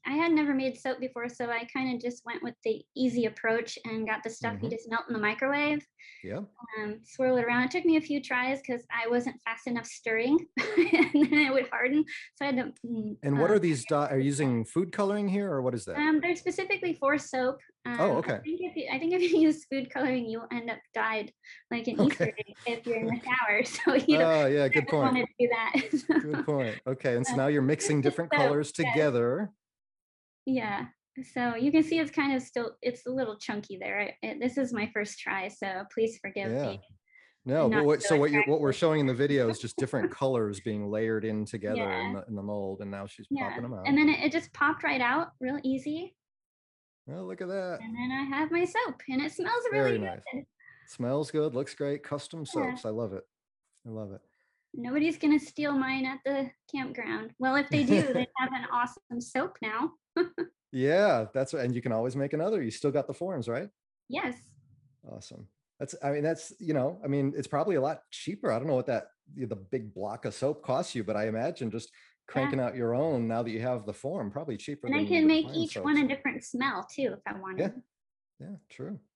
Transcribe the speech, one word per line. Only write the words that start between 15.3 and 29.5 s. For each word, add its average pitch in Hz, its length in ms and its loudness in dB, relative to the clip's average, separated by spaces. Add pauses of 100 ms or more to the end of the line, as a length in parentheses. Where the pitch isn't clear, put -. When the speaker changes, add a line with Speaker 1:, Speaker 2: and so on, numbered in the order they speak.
Speaker 2:
or 135 100 0
what 123 120 0
is 113 120 -6
that? - 120 -6
Speaker 1:
Um, 302 240 4
they're 349 140 0
specifically 370 600 -4
for 277 220 2
soap. 262 400 -2 (400)
Speaker 2:
Oh, 175 140 4
Speaker 1:
Um, 127 60 2
I - 20 -
Speaker 2:
okay. 117 240 -4
Speaker 1:
think 339 180 -6
if 359 140 -6
you, 302 160 -6
I 262 80 -2
think 330 140 0
if 370 80 2
you 330 180 4
<laughs> 311 80 8
use 311 180 2
food 269 260 -4
coloring, 254 380 0
you'll 226 220 -8
end 233 180 -6
up 226 100 -8 (140)
dyed 220 380 -2 (400)
like 233 160 -4
an 233 120 -2
Easter - 300 4
Speaker 2:
Okay. - 80 -8
Speaker 1:
egg - 180 -10 (100)
if 233 200 -4
you're 233 140 0
in 226 80 0
the 240 140 -2
Speaker 2:
<laughs> - 20 -18
Speaker 1:
shower, 247 400 2
<laughs> - 20 0
so - 300 2
you 277 240 6
don't, 165 80 8
Speaker 2:
Oh, 156 200 6
yeah, 143 180 6
Speaker 1:
you 135 40 4
Speaker 2:
good 143 180 4
Speaker 1:
don't 156 120 2
wanna 254 200 4
Speaker 2:
point. 240 100 0 (100)
Speaker 1:
do 247 100 6
that. 226 260 0
<laughs> 302 440 2
Speaker 2:
Good 285 260 0
point. 127 420 0
Okay, 131 280 0
and 123 120 2
so - 60 0
Speaker 1:
Uh, 139 40 2
Speaker 2:
now 135 100 4
you're 147 140 4
mixing 147 400 2
Speaker 1:
<laughs> - 20 0
Speaker 2:
different 156 300 2
Speaker 1:
so, - 40 4
Speaker 2:
colors 147 300 4
Speaker 1:
yes. - 80 -14 (120)
Speaker 2:
together. 143 680 2 (920)